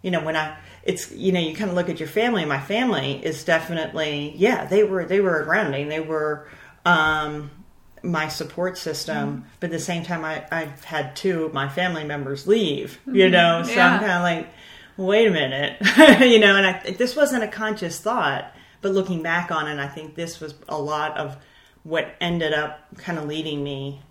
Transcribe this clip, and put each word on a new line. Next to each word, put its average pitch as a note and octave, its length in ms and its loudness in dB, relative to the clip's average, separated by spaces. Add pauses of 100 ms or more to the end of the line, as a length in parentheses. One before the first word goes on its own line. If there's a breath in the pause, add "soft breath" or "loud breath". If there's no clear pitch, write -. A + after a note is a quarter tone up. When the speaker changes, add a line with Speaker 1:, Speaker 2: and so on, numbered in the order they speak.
Speaker 1:
you F#3 100 -6
know, E3 120 0
when D#3+ 120 -4
I, D#3 200 -4 (280 loud breath)
it's, - 280 -2
you F#3 220 0
know, F3+ 60 2
you D#3+ 140 -2
kinda F#3+ 200 -4
look F3 160 0
at E3 100 -6
your D#3 100 -8
family. G#3+ 360 0
My C#3 140 -2
family D#3 640 -2
is D#3 200 -4
definitely, D#3 960 -2
yeah, A3+ 280 2
they G3+ 200 4
were, F#3+ 200 -2
they G3 140 0
were F3 220 2
a D3 40 -4
grounding. D3 440 -2
They D#3 100 -4
were, D3+ 480 -4 (380 loud breath)
um, D#3 680 2 (500)
my D#3+ 280 -2
support F3 480 -6
system. D3+ 500 -6
Speaker 2:
Mm-hmm. C#3+ 200 -10 (120)
Speaker 1:
But F3+ 80 -6
at D#3+ 60 -6
the E3 60 -4
same E3+ 240 -6
time, E3 200 -6
I, D#3 280 -8
I've D#3 320 -8
had D3 320 -8
two F3 300 -2
of D3+ 80 -6
my C#3 140 -4
family E3 380 -4
members C#3+ 420 -8
leave, G3 580 0
you G3 200 6
Speaker 2:
Mm-hmm. F#3 80 6
Speaker 1:
know? E3+ 300 4
So G3+ 100 -4
Speaker 2:
Yeah. F3+ 200 6
Speaker 1:
I'm G3+ 60 2
kinda F#3 220 0
like, E3+ 260 -2 (480 loud breath)
"Wait G#3 320 4
a G3+ 40 4
minute," C#3+ 500 -2
<laughs> B3+ 400 10
you A#3+ 180 8
know, G3+ 160 8
and G3 100 4
I, F3+ 320 -2
this B3 180 0
wasn't C4 280 2
a G#3 40 -4
conscious G#3 520 -6
thought, G3 540 -4 (280 loud breath)
but G3 120 -2
looking F#3 300 -2
back E3+ 280 -4
on D3+ 160 -4
it, D3 120 -6
I C#3 80 -6
think D3+ 280 -14
this E3 240 -10
was D3+ 140 -12 (160)
a D#3 80 -6
lot D3+ 400 -4
of C#3 180 -8 (480 soft breath)
what D#3+ 380 -6
ended E3+ 320 -2
up D3+ 260 -4 (240)
kinda E3 200 -8
leading D3+ 400 -6
me C#3 480 -10